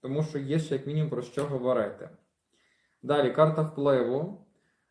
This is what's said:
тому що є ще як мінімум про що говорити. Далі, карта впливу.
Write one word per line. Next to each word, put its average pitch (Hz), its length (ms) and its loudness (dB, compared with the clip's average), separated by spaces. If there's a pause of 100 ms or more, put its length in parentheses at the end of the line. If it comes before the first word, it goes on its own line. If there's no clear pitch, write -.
тому 139 200 -2
що 151 160 -6
є 139 200 -2
ще 156 160 -2
як 139 120 -4
мінімум 147 240 -2
про 123 120 -4
що 139 220 -6
говорити. 123 680 -2 (920)
Далі, 135 280 2
карта 156 320 4
впливу. 139 840 0 (440)